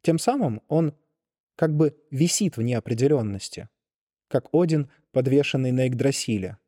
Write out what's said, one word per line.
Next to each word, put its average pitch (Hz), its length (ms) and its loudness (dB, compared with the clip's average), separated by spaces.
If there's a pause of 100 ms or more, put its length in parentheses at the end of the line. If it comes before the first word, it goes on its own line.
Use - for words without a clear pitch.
Тем 165 180 2
самым 190 480 -2
он 156 300 0 (580)
как 160 220 0
бы 151 200 2 (140)
висит 165 460 0
в 113 60 -2
неопределённости, 120 1040 -2 (600)
как - 240 -2
Один, 160 380 2 (220)
подвешенный 131 600 2
на 127 140 2
Игдрасиле 113 720 -2 (120)